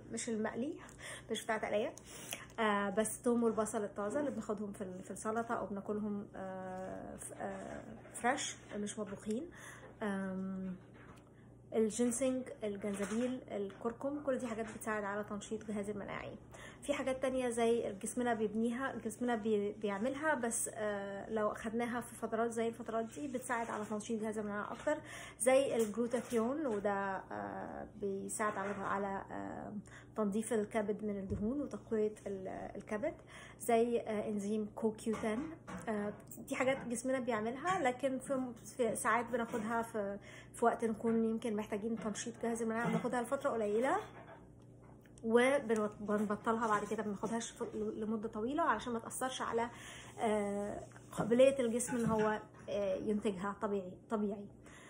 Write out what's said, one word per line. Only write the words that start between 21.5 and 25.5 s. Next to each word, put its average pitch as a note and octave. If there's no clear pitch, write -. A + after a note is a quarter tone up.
أخدناها A#3
في A#3
فترات A3+
زي A3+
الفترات A3+
دي C#4+
بتساعد A#3+
على G#3
تنشيط G#3+
الجهاز G#3+
المناعي G#3
أكتر، D4+
زي C4